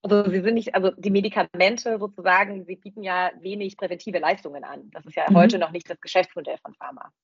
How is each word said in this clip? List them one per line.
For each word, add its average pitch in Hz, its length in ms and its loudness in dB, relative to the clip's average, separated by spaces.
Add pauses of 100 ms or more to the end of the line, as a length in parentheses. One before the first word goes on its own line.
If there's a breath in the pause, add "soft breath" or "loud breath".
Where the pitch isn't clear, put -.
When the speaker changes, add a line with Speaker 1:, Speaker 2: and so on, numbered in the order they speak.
Speaker 1:
Also 202 280 4
sie 185 100 0
sind 214 140 0
nicht, 226 200 -4
also 190 180 2
die - 180 -4
Medikamente 196 880 0
sozusagen, 190 640 0
sie 180 120 -12
bieten 208 260 -18
ja 180 380 -2
wenig 196 360 -8
präventive 180 440 -6
Leistungen 151 440 -4
an. 139 280 -16
Das - 120 -18
ist 160 120 -14
ja 151 120 -2
Speaker 2:
Mhm. 196 60 6
Speaker 1:
heute 190 240 8
noch 165 140 -4
nicht 175 180 -10
das 170 100 -10
Geschäftsmodell 151 640 -4
von - 120 -20
Pharma. - 380 -18 (120)